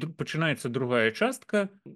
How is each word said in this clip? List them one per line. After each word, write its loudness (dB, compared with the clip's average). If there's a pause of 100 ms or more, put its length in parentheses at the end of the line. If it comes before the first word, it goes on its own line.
д-, -6
пачынаецца -2
другая 2
частка. 0 (260)